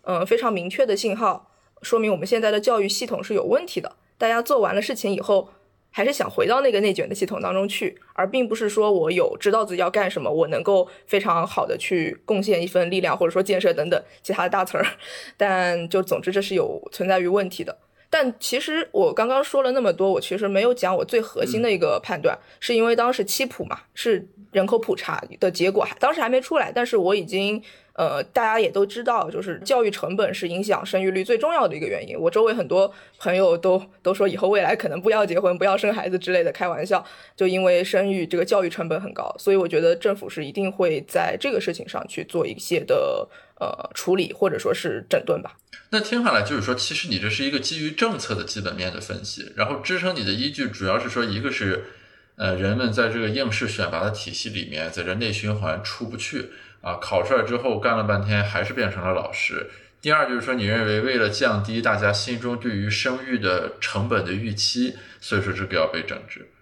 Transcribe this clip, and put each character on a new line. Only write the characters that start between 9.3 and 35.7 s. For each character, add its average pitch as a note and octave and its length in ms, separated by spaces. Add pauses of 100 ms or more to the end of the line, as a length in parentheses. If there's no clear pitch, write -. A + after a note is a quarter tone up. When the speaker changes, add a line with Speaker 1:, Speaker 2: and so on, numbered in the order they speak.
Speaker 1:
知 G3+ 120
道 A3 120
自 F#3 120
己 F3 40
要 F#3 120
干 G3 180
什 F#3 100
么， C3+ 120
我 D#3 160
能 D#3 160
够 F#3+ 260 (160)
非 G3+ 140
常 E3+ 260
好 - 220
的 E3 100
去 D#3+ 480
贡 G3+ 160
献 G3 180
一 F3 60
份 F3+ 240
力 F#3 100
量， E3+ 160
或 F3 120
者 - 40
说 F#3 120
建 F#3+ 180
设 E3+ 100
等 D#3+ 200
等 - 120 (200)
其 F#3+ 100
他 F3 80
的 F3+ 80
大 F#3+ 160
词 - 100
儿。 - 80 (540)
但 F3+ 500
就 F#3+ 140
总 - 180
之 F#3 120
这 G3 100
是 G3 140
有 - 260 (100)
存 F3+ 160
在 F#3 120
于 F3 80
问 G3 200
题 F#3 160
的。 - 140 (360)
但 C4+ 280
其 B3 180
实 D#4 320
我 F#3 220
刚 A3 120
刚 C4+ 160
说 C#4 220
了 B3+ 80
那 C4 80
么 G3+ 140
多， F#3+ 180
我 G3+ 80
其 F#3+ 180
实 G#3+ 80
没 G3 180
有 B3 100
讲 F#3+ 200
我 - 120
最 A#3 160
核 - 240
心 A3 160
的 A#3 100
一 F#3+ 60
个 D#3 260
判 F3 180
断， - 140
Speaker 2:
嗯。 - 80 (160)
Speaker 1:
是 A#3+ 160
因 A3+ 80
为 A#3 100
当 A#3 180
时 A#3 120
七 C4 220
普 - 180
嘛， - 160 (140)
是 G#3+ 340 (240)
人 F#3+ 140
口 A3+ 120
普 A3 160
查 - 300 (160)
的 F#3 100
结 F3 220
果 G3 100
还， - 160
当 C#4+ 160
时 E4 60
还 A#3 80
没 B3+ 140
出 D#4+ 160
来， G#3+ 180
但 A#3+ 100
是 A#3+ 120
我 F#3+ 180
已 F#3+ 80
经， G3+ 400 (300)
呃， C#3+ 280
大 - 220
家 A3 160
也 F#3+ 100
都 G3+ 160
知 G#3+ 160
道， A3+ 300
就 - 100
是 F#3+ 180
教 B3 220
育 G#3+ 80
成 F3+ 280
本 G3 160
是 G3 160
影 F3+ 120
响 G3+ 240
生 F#3+ 160
育 F#3+ 100
率 F#3 120
最 A3+ 140
重 D4+ 160
要 C4+ 120
的 E3+ 80
一 D3+ 60
个 D#3 80
原 G2 180
因。 - 140
我 E3 100
周 G#3+ 140
围 A3 100
很 F#3 140
多 G3 260 (240)
朋 F3 160
友 F3+ 240
都， F#3 240 (220)
都 F#3 100
说 G3 140
以 - 80
后 - 140
未 G3+ 120
来 E3+ 140
可 F3+ 140
能 D3+ 120
不 G#3+ 80
要 G#3+ 160
结 E3+ 140
婚、 F3+ 180
不 F3 60
要 G3 140